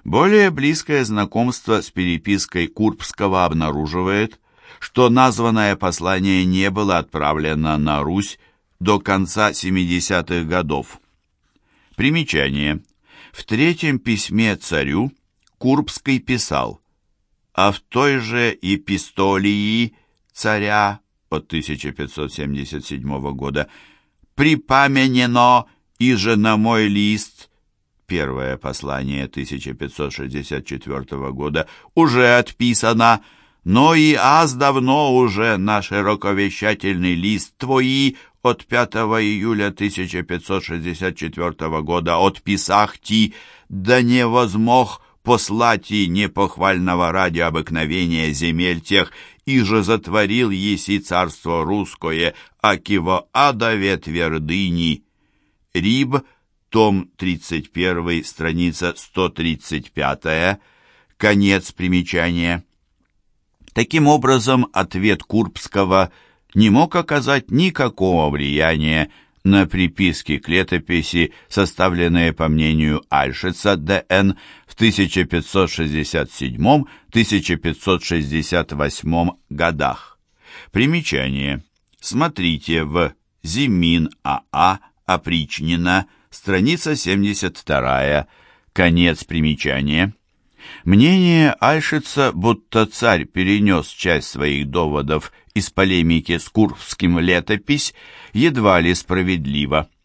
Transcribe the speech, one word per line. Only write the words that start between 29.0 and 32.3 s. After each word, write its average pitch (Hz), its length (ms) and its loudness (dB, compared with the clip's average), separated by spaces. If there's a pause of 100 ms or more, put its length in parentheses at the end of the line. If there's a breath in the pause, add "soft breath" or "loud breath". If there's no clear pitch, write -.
тысяча 67 460 -10
пятьсот 69 400 -10
шестьдесят 69 520 -10
четвертого 67 640 -10
года, 73 360 -6 (280 loud breath)
«уже 123 420 6